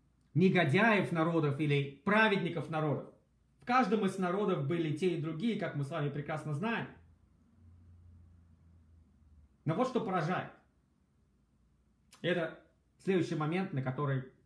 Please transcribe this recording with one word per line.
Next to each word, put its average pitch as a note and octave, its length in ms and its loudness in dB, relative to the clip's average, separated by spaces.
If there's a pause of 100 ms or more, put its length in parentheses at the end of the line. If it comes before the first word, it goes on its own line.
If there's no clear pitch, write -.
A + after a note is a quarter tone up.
(340)
негодяев F3+ 760 4
народов D#3+ 480 0
или C#3+ 440 0
праведников F#3+ 680 2
народов. D#3 440 -4 (480)
В - 40 -20
каждом A3 400 2
из F#3+ 120 -2
народов F#3 500 0
были D#3+ 280 -2
те F3 220 0
и D3 40 -4
другие, E3 380 -2
как D#3+ 160 -4
мы C#3+ 80 -2
с C3+ 60 -8
вами D3 200 -2
прекрасно D3 440 -6
знаем. G3 340 -4 (2750)
Но D#3+ 100 0
вот B3 120 0
что A#3 140 0
поражает. E3+ 500 -2 (1700)
И F3+ 60 -2
это F3 320 -2 (380)
следующий E3+ 380 0
момент, D#3+ 380 -2
на C3+ 80 -2
который, C#3 440 -2 (200)